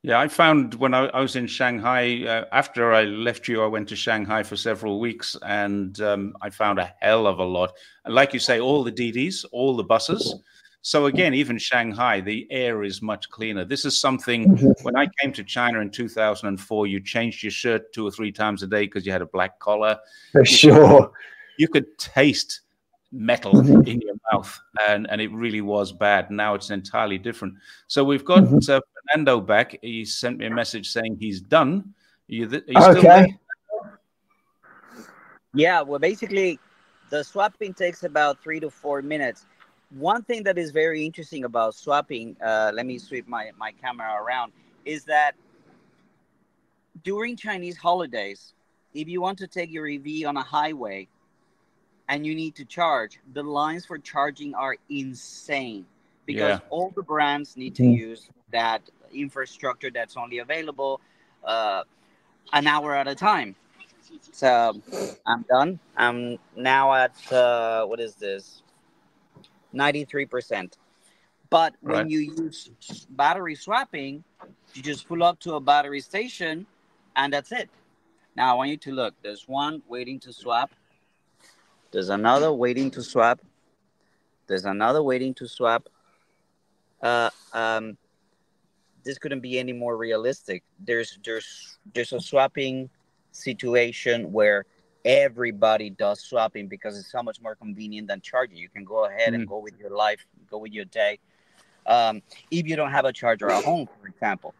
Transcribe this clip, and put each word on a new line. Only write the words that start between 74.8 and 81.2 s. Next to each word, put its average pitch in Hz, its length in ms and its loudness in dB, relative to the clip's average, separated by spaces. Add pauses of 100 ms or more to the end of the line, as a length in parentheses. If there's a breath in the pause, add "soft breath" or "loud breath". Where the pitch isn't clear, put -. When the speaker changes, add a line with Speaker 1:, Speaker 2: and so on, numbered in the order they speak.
Speaker 3:
just 139 260 -10
pull 170 140 -2
up 170 180 2
to 165 140 -10
a 147 60 -6
battery 143 400 0
station 185 640 -8 (500)
and 139 160 0
that's 143 200 -6
it. 240 180 -10 (680)
Now 127 160 2
I - 60 4
want 135 100 -2
you 151 80 -6
to 139 160 -14
look. 123 300 -6
There's 104 260 -16
one 143 400 -6
waiting 123 320 -12
to 123 120 -20
swap. 120 400 -6 (1160)